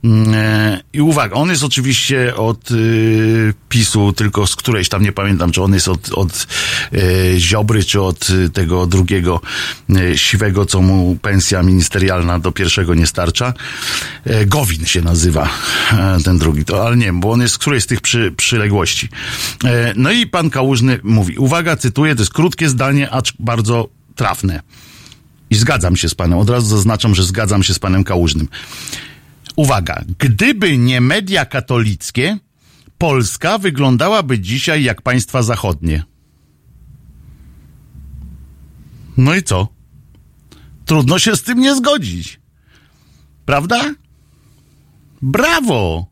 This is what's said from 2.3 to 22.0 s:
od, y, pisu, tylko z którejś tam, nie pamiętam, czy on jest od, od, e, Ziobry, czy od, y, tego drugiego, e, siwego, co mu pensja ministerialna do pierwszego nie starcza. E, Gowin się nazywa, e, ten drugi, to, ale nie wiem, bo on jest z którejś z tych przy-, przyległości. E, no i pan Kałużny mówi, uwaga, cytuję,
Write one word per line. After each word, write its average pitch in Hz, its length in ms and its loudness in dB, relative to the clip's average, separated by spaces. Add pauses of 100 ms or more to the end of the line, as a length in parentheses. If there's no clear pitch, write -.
od, 110 360 -2
y, 110 800 2 (160)
pisu, 107 440 2
tylko 101 340 0
z - 80 -2
którejś 107 340 -2
tam, 101 140 0
nie 101 80 0
pamiętam, 95 400 0
czy 92 120 0
on 98 100 4
jest 90 140 2
od, 92 260 -4
od, - 340 -2 (460)
e, 92 460 2
Ziobry, 104 440 0
czy 101 180 0
od, 92 280 -2
y, 92 200 2
tego 90 380 0
drugiego, 90 540 0 (480)
e, 90 280 4
siwego, 101 480 0
co 95 160 2
mu 92 400 4
pensja 98 420 0
ministerialna 92 760 2
do 87 120 -2
pierwszego 87 440 0
nie 85 120 4
starcza. 92 460 -2 (720)
E, 110 200 2
Gowin 98 400 0
się 87 160 0
nazywa, 82 480 2 (440)
e, 95 300 2
ten 90 140 4
drugi, 76 280 2
to, 101 200 -2
ale 120 120 2
nie 117 80 4
wiem, 90 140 -2
bo 101 120 0
on 120 100 2
jest 117 120 0
z - 40 -4
którejś 143 260 -2
z - 40 -6
tych 113 140 -2
przy-, 110 300 0
przyległości. 104 800 -2 (540)
E, 120 320 0
no 131 160 0
i 233 160 0
pan 165 220 -2
Kałużny 131 540 0
mówi, 101 340 2
uwaga, 160 380 0
cytuję, 139 400 0